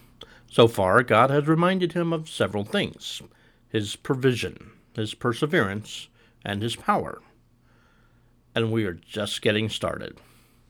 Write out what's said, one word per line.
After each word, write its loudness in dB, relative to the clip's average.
so 6
far, 4
God 6
had 2
reminded 2
him -2
of -6
several -2
things: -6
his -4
provision, -2
his -6
perseverance, -2
and -6
his -4
power. -2
And 0
we 0
are -4
just -8
getting 2
started. -6